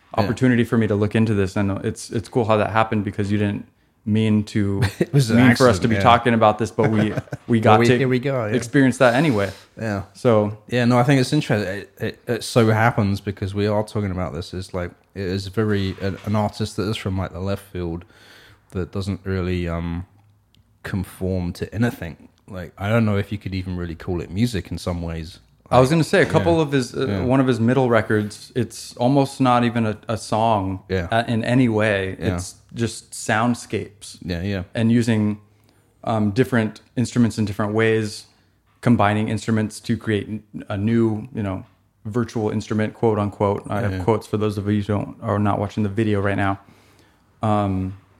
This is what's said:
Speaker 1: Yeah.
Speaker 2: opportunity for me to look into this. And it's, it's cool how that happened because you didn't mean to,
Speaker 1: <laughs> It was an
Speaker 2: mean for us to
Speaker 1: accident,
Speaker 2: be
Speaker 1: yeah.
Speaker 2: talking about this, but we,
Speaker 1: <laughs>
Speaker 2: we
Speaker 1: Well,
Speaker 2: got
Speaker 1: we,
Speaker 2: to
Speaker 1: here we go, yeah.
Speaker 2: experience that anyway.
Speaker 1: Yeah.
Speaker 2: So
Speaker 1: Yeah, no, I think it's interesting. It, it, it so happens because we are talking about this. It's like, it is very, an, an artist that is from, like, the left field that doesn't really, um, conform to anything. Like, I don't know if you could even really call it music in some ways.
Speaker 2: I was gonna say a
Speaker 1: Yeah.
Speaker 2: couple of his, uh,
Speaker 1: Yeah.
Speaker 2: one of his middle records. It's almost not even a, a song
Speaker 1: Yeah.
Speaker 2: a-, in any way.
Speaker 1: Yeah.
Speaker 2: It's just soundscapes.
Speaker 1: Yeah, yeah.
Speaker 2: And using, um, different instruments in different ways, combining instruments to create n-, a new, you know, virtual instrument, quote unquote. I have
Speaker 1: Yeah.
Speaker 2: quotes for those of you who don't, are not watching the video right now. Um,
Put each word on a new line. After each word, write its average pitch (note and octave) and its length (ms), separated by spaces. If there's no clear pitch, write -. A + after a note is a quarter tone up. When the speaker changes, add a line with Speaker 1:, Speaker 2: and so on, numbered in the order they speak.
Speaker 1:
Yeah. A2 80
Speaker 2:
opportunity A#2+ 400
for A#2 140
me A2 80
to G#2 80
look G#2 200
into A2+ 200
this. G2 220
And G2+ 140
it's, - 260
it's A#2 180
cool B2 160
how A2 120
that G2+ 140
happened A2 340
because G2+ 260
you G#2 80
didn't G#2 280
mean G#2+ 400
to, G2+ 460
Speaker 1:
<laughs> - 80
It - 140
was C#3 180
an A2+ 60
Speaker 2:
mean B2 200
for B2+ 120
us G#2 100
to E2+ 60
Speaker 1:
accident, A#2+ 60
Speaker 2:
be G#2+ 60
Speaker 1:
yeah. G2 60
Speaker 2:
talking A#2+ 320
about A2 240
this, A2 120
but A2 200
we, G#2+ 220
Speaker 1:
<laughs> - 160
Speaker 2:
we A#2+ 120
Speaker 1:
Well, - 20
Speaker 2:
got A2 200
Speaker 1:
we, A#2 60
Speaker 2:
to B2 120
Speaker 1:
here C3+ 100
we B2+ 100
go, B2+ 280
yeah. G#2+ 80
Speaker 2:
experience C3 440
that B2 160
anyway. A#2 360
Speaker 1:
Yeah. G#2 240
Speaker 2:
So G#2+ 440
Speaker 1:
Yeah, A#2+ 180
no, B2 120
I A#2+ 60
think C#3 160
it's B2 120
interesting. A#2+ 360
It, G2 320
it, - 260
it A#2 180
so A#2 240
happens A2 520
because G2 340
we G2+ 140
are G#2+ 160
talking G#2 260
about F2+ 220
this. D2+ 220
It's F#2 200
like, F2 160
it F#2+ 80
is G2 260
very, G2+ 520
an, F#2+ 240
an G#2 100
artist G#2 420
that A2 120
is A2 80
from, F#2+ 220
like, F#2 140
the F2 80
left G2 220
field F2 420
that F2 200
doesn't F#2+ 340
really, F2+ 440
um, E2+ 380
conform F#2 720
to - 200
anything. G#2 540
Like, F2+ 280
I G2 120
don't A2+ 160
know G#2 120
if G2 140
you G2+ 80
could F#2+ 160
even F#2 220
really F2 180
call F2 260
it - 100
music G#2 420
in E2 60
some F2 220
ways. E2 380
Speaker 2:
I A#2+ 100
was C3 100
gonna E3 140
say F#3+ 160
a D#3 40
Speaker 1:
Yeah. - 60
Speaker 2:
couple E3 300
of C#3+ 120
his, B2+ 220
uh, - 120
Speaker 1:
Yeah. G2+ 180
Speaker 2:
one B2+ 160
of C3 60
his B2+ 140
middle B2+ 280
records. G#2+ 640
It's - 420
almost C3+ 440
not B2 240
even A#2 220
a, G#2 100
a A2 100
song G#2 720
Speaker 1:
Yeah. F2+ 220
Speaker 2:
a-, A#2 200
in A2+ 140
any B2 240
way. G#2 500
Speaker 1:
Yeah. F2+ 160
Speaker 2:
It's F2+ 220
just - 380
soundscapes. - 1080
Speaker 1:
Yeah, F2 200
yeah. F#2+ 220
Speaker 2:
And A2+ 180
using, A2 480
um, G#2+ 280
different A2+ 480
instruments A#2 420
in A2 60
different G#2 300
ways, A2 520
combining G#2+ 460
instruments A2 520
to A#2 160
create G2+ 320
n-, G#2+ 140
a G#2 80
new, A2+ 560
you A2+ 100
know, G2 220
virtual A2 460
instrument, G#2+ 420
quote A2 260
unquote. G2+ 520
I G#2+ 100
have G#2 120
Speaker 1:
Yeah. F#2 120
Speaker 2:
quotes G#2+ 220
for - 100
those G#2 220
of G2 100
you G#2 140
who G2+ 60
don't, - 340
are G#2 160
not G#2 220
watching G#2 240
the G2+ 40
video G#2 320
right G2 160
now. G2 220
Um, G2 520